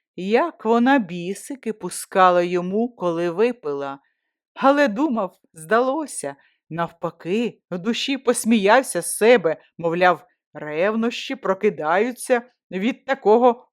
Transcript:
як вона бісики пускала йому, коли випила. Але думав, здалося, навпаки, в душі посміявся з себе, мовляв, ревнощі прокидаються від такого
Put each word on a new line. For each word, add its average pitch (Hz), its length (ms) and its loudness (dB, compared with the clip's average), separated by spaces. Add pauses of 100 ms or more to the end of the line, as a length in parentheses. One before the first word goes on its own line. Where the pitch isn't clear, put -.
(280)
як 277 360 -2
вона 240 340 4
бісики 190 760 -8
пускала 180 680 2
йому, 180 460 -2
коли 175 420 -4
випила. 147 680 -2 (560)
Але 285 340 4
думав, 214 520 -4 (120)
здалося, 220 840 -2 (340)
навпаки, 170 1000 -6
в 180 80 -8
душі 233 400 -4
посміявся 226 840 2
з - 140 -8
себе, 208 400 4 (220)
мовляв, 170 480 2 (260)
ревнощі 208 840 -4
прокидаються 196 1040 0 (280)
від 208 340 -4
такого 240 680 2